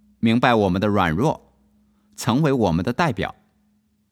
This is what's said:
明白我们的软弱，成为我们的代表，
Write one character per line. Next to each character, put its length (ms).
明 200
白 160
我 140
们 120
的 60
软 240
弱， 420
成 260
为 100
我 200
们 120
的 80
代 220
表， 220